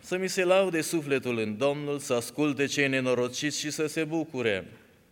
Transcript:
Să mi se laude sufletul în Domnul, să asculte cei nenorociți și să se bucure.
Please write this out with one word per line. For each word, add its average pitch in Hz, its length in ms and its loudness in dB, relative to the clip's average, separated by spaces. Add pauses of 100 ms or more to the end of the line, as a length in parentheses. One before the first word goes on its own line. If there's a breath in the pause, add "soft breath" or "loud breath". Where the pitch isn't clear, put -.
Să 180 120 -2
mi 190 120 -2
se 185 140 0
laude 180 380 4
sufletul 135 560 0
în 107 200 -2
Domnul, 143 420 0
să 135 140 -4
asculte 139 520 0
cei 139 220 2
nenorociți 127 720 0
și 147 120 -6
să 156 140 -2
se 160 180 -2
bucure. 127 640 -2 (440)